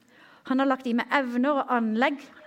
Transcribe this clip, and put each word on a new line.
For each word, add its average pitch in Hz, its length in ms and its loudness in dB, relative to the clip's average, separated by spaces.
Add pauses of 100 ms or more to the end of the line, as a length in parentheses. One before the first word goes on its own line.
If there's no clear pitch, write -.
(460)
han 262 160 0
har 277 80 2
lagt 262 160 -2
i 233 80 0
meg 240 200 0
evner 262 500 0
og 247 100 -4
anlegg, 240 460 0 (280)